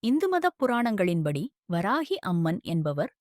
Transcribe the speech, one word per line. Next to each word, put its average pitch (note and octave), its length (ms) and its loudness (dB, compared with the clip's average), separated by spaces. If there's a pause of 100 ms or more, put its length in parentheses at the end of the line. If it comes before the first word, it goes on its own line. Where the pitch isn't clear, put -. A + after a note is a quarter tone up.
இந்து C#4+ 260 2
மத F4+ 200 2
புராணங்களின்படி F#3 920 0 (280)
வராகி B3 480 -2
அம்மன் E3+ 420 0
என்பவர் D3+ 600 -2